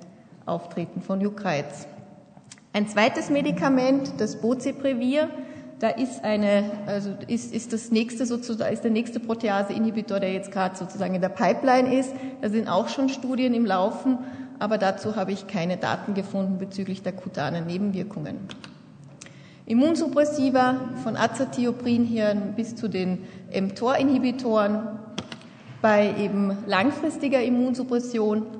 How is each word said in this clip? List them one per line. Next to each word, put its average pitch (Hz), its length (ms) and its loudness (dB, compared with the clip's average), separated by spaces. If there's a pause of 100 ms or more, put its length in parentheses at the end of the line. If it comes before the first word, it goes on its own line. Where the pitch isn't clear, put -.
(460)
Auftreten 170 560 -6
von 190 180 -2
Juckreiz. 190 680 -2 (840)
Ein 208 140 2
zweites 247 420 2
Medikament, 277 920 2
das 214 180 -2
Boceprevir, 262 920 0 (500)
da 220 100 2
ist - 340 -2
eine, 208 400 4 (220)
also 202 240 -2 (180)
ist, 233 260 -4
ist 226 200 -4
das 220 180 -6
nächste 233 340 2
sozusagen, 233 480 -2
ist 220 100 -4
der 240 80 2
nächste 226 280 0
Protease-Inhibitor, 214 1000 0
der 185 120 0
jetzt 190 200 -6
gerade 190 260 -2
sozusagen 185 360 -4
in 180 80 0
der 185 80 2
Pipeline 254 640 4
ist. 262 200 2 (280)
Da 220 80 -2
sind 220 200 0
auch 202 180 2
schon 269 220 0
Studien 254 440 0
im 233 120 4
Laufen, 214 540 2 (400)
aber 214 180 2
dazu 202 400 0
habe 196 160 0
ich 196 140 -6
keine 175 300 -2
Daten 113 360 -2
gefunden 95 440 -2
bezüglich 95 460 -6
der - 80 -2
kutanen 165 560 -4
Nebenwirkungen. 180 720 -4 (1300)
Immunsuppressiva 269 1120 4 (280)
von 220 140 -4
Azathioprin 240 880 2
hier 214 300 2 (200)
bis 226 200 -4
zu 220 120 -4
den 185 320 0 (340)
mtor-Inhibitoren. 226 1500 2 (840)
Bei 208 360 4
eben 196 380 0 (100)
langfristiger 254 800 2
Immunsuppression, 240 1000 2 (160)